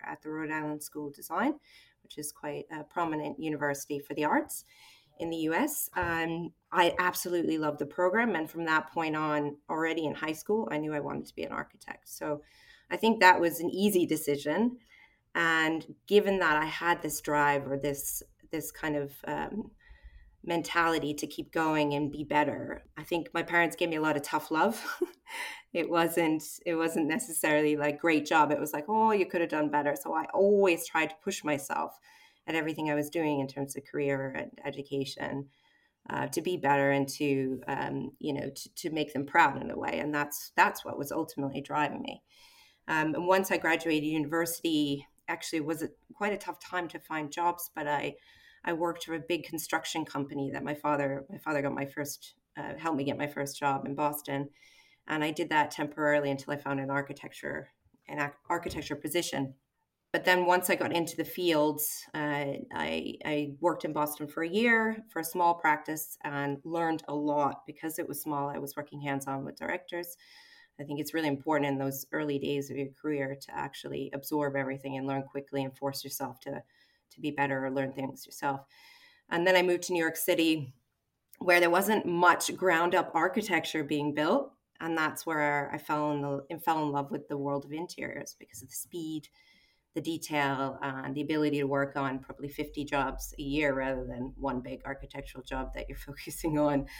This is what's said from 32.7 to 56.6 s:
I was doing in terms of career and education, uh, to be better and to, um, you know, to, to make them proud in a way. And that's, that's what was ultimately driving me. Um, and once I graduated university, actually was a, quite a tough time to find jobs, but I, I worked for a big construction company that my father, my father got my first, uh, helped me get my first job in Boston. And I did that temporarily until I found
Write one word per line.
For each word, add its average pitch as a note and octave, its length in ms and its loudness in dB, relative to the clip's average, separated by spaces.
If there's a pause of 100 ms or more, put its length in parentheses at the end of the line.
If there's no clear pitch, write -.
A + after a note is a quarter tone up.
I D3 60 2
was D3 160 0
doing D3+ 300 2
in C3+ 80 -2
terms C#3 280 -6
of C#3 80 -8
career C#3 500 -2
and - 180 -8 (120)
education, C#3 840 -4 (600)
uh, C3+ 200 -2
to E3 120 -4
be F3+ 160 -2
better C#3 360 4
and C#3 160 4
to, C3+ 580 0
um, C#3 540 -4
you D3+ 120 -2
know, - 160 -4
to, - 280 -12
to E3+ 140 -4
make D3+ 220 -2
them C#3 140 -2
proud E3 340 6
in - 100 -6
a - 60 -6
way. D#3+ 220 -2
And D3+ 160 -2
that's, - 420 -4
that's F#3+ 260 4
what - 140 -8
was C3+ 160 -6
ultimately C#3+ 480 -4
driving C#3+ 400 -2
me. - 220 -10 (680)
Um, D#3 260 2
and F3 120 -2
once F#3+ 240 4
I F3 80 2
graduated E3 500 2
university, D#3 960 0 (220)
actually E3 320 -4
was D#3 220 -4
a, D3 80 -6 (240)
quite G#3 180 -2
a G3 60 -4
tough - 220 -10
time F3 280 -6
to E3 120 -12
find D3+ 300 -6
jobs, E3+ 440 -2
but D3+ 120 -6
I, C#3+ 280 0 (500)
I E3+ 80 -2
worked E3+ 320 -2
for D#3+ 100 -6
a E3 60 -4
big D#3 240 -2
construction D#3+ 600 -4
company C#3 460 -4
that C#3+ 120 -6
my D3 100 -4
father, C#3 540 -2
my - 100 -12
father D3+ 220 -2
got C#3 140 -2
my C#3 120 -4
first, - 480 -10 (220)
uh, D3 220 -8
helped D#3+ 180 -2
me C#3 80 -2
get C#3 140 -2
my D3 80 -2
first C#3 320 -6
job C#3 260 0
in C#3 100 -6
Boston. D3 540 -2 (600)
And D#3 140 0
I D#3 80 2
did D#3+ 200 -2
that D3 200 4
temporarily D3 600 2
until C#3 200 -4
I C#3+ 40 0
found C#3 240 -2